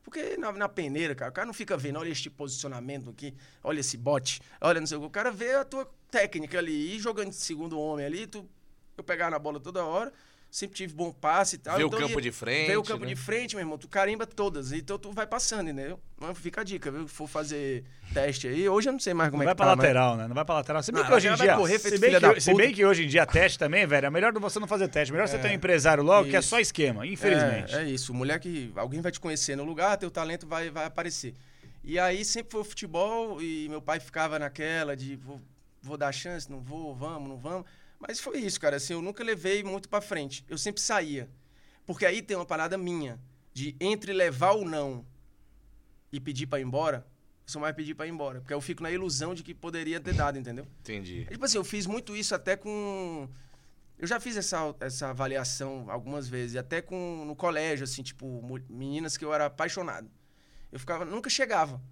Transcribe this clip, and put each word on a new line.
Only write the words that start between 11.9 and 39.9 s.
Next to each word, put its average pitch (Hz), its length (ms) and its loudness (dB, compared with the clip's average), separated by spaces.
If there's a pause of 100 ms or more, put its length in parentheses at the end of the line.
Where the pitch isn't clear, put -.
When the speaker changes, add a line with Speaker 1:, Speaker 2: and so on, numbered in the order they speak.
Speaker 2:
campo 147 180 0
Speaker 1:
ia, 143 60 0
Speaker 2:
de 120 120 -2
frente, 139 340 0
Speaker 1:
vê 196 80 4
o 214 80 2
campo 214 220 -4
Speaker 2:
né? - 20 -4
Speaker 1:
de - 80 -4
frente, 226 400 -4
meu 190 80 -4
irmão, 156 140 -4
tu - 100 -16
carimba 214 400 2
todas, 160 460 -2
então 196 260 -6
tu 202 140 -12
vai 214 120 -2
passando, 214 440 -2
entendeu? 143 280 -6 (220)
Mas 165 200 -8
fica 170 200 -6
a 220 60 -4
dica, 180 260 -6
viu? 151 160 -8
For - 180 -10
fazer 143 600 -4 (280)
teste 135 360 0
aí, 165 180 2
hoje 214 220 4
eu - 20 2
não 269 80 -2
sei 180 140 0
mais 160 180 4
como 160 100 0
Speaker 3:
Não 151 80 6
Speaker 1:
é 185 40 6
Speaker 3:
vai - 20 4
Speaker 1:
que - 40 -10
Speaker 3:
pra - 80 8
Speaker 1:
tá, 190 100 10
mas 131 80 6
Speaker 3:
lateral, 127 320 8
né? 113 100 -4
Não 120 80 -4
vai 151 80 2
pra 160 120 2
lateral. 151 280 0
Se 220 80 -2
bem 190 120 4
Speaker 1:
Ah, - 40 4
Speaker 3:
que 262 60 10
hoje 202 140 8
em 220 100 6
Speaker 1:
vai - 100 8
Speaker 3:
dia, 185 80 10
Speaker 1:
correr 196 240 6
feito 202 160 2
Speaker 3:
se 196 60 4
bem 214 80 10
Speaker 1:
filha 180 100 10
Speaker 3:
que, 156 160 12
Speaker 1:
da - 60 -2
Speaker 3:
se 165 100 6
Speaker 1:
puta. 196 140 10
Speaker 3:
bem 269 80 4
que 196 120 6
hoje 170 200 8
em - 20 -2
dia 151 180 8
teste 170 320 6
também, 170 300 4
velho, 139 200 6
é - 20 2
melhor 190 280 4
você 208 220 -2
não 208 80 -4
fazer 190 220 2
teste, 143 240 0
melhor 196 120 2
você 143 140 0
ter 208 80 0
um 208 40 2
Speaker 1:
É, - 20 2
Speaker 3:
empresário 160 500 6
logo, 180 260 8
que 180 60 2
é 185 40 8
Speaker 1:
isso. - 100 2
Speaker 3:
só 233 100 4
esquema, 131 480 2
infelizmente. 156 680 2
Speaker 1:
É, 151 100 0
é 151 60 -2
isso, 127 220 -4
o 120 40 -4
moleque, 143 600 -2
alguém 127 240 -4
vai 175 140 -4
te - 80 -12
conhecer 151 340 -2
no 143 80 -6
lugar, 165 340 2
teu 190 140 -6
talento 165 340 -6
vai, 165 240 -4
vai 156 140 -6
aparecer. 160 500 -6 (480)
E 160 160 -4
aí 185 280 2
sempre 226 260 -4
foi 220 80 -4
o 208 60 -4
futebol 208 760 -4
e 156 280 -6
meu 151 120 -8
pai 156 200 -2
ficava 160 360 -2
naquela 151 600 -4
de 135 180 -10
vou, 127 240 -16 (420)
vou 143 160 -10
dar 143 140 0
chance, 160 400 -8
não 131 100 -12
vou, 147 320 -10
vamos, 143 360 -8
não 135 80 -12
vamos. 170 280 -8 (380)
Mas - 160 -8
foi 285 200 -6
isso, 196 200 -4
cara, 143 180 2
assim, 135 160 -4
eu 170 80 -4
nunca 202 220 -6
levei 202 400 0
muito 196 240 -6
pra 208 140 0